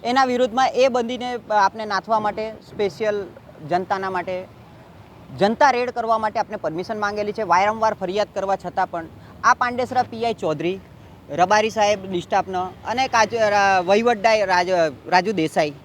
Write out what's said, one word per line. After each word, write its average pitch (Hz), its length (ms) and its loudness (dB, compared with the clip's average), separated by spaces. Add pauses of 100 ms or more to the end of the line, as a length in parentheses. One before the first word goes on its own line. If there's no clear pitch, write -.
(100)
એના 262 200 4
વિરુદ્ધમાં 247 520 0
એ 269 120 6
બંધીને 247 340 -4 (360)
આપને 214 220 -2
નાથવા 208 340 0
માટે 214 240 -4 (240)
સ્પેશિયલ 208 500 -4 (520)
જનતાના 190 440 -2
માટે 180 220 -6 (1040)
જનતા 226 360 4
રેડ 247 220 -2
કરવા 220 240 0
માટે 214 180 -2
આપને 202 240 -6
પરમિશન 185 400 -4
માંગેલી 208 340 -4
છે. 220 140 -2
વારંવાર 214 480 2
ફરિયાદ 196 380 -4
કરવા 190 260 -2
છતાં 180 300 -4
પણ 165 120 -8 (380)
આ 233 160 6
પાંડેસરા 247 500 -2
પી 226 140 -6
આઈ 233 180 -2
ચૌધરી, 160 320 -2 (680)
રબારી 214 360 4
સાહેબ 208 320 0
ડી 180 180 -4
સ્ટાફનો 190 380 -2 (260)
અને 254 140 0 (100)
કાજ-, 226 240 2 (160)
રા-, 196 260 4 (120)
વહીવટદાર 220 520 4 (100)
રાજ-, 180 380 2 (220)
રાજુ 185 300 2
દેસાઈ 156 280 0 (120)